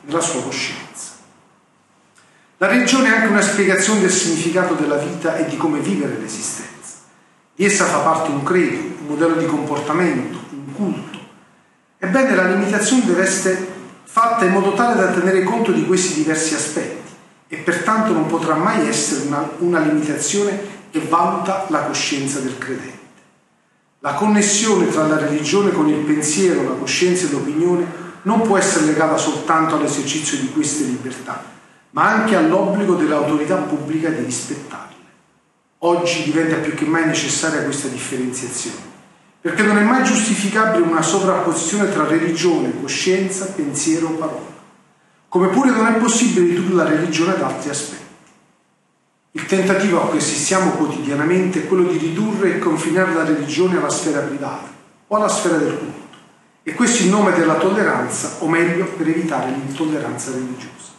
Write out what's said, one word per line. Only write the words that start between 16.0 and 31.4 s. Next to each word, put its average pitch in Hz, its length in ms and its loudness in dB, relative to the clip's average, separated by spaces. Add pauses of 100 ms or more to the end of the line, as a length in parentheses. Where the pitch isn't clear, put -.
diversi 156 400 0
aspetti, - 580 -6 (360)
e 156 100 -12
pertanto 180 560 0
non 156 120 2
potrà 160 300 0
mai 175 320 2
essere 139 400 -2
una, 143 220 -2 (100)
una 175 200 2
limitazione 151 920 0 (160)
che 156 100 -4
valuta 190 720 0
la 151 140 0
coscienza 139 560 -4
del 127 180 -6
credente. - 460 -10 (960)
La 139 140 -4
connessione 208 760 2
tra 156 180 2
la 156 100 2
religione 151 540 2
con 151 160 2
il 151 180 2
pensiero, 151 580 2
la 127 120 -2
coscienza 180 500 0
e 143 60 -2
l'opinione 160 540 0 (380)
non 220 180 2
può 196 160 4
essere 156 280 2
legata 151 320 2
soltanto 156 580 0
all'esercizio 143 640 -2
di 127 140 -4
queste 151 320 0
libertà, 123 600 -6 (480)